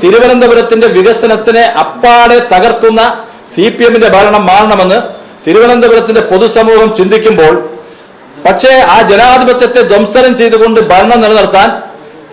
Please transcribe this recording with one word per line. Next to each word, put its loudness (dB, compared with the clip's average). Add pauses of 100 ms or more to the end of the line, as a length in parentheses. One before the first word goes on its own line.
തിരുവനന്തപുരത്തിന്റെ 2 (100)
വികസനത്തിനെ 0 (200)
അപ്പാടെ 0 (160)
തകർക്കുന്ന 0 (520)
സി -2 (100)
പി -4
എമ്മിന്റെ 0
ഭരണം 0
മാറണമെന്ന് 0 (460)
തിരുവനന്തപുരത്തിന്റെ 2
പൊതുസമൂഹം 0
ചിന്തിക്കുമ്പോൾ, 0 (920)
പക്ഷേ 0 (200)
ആ 2 (120)
ജനാധിപത്യത്തെ 0
ധ്വംസനം 0
ചെയ്തുകൊണ്ട് 0 (120)
ഭരണം 2
നിലനിർത്താൻ 0 (640)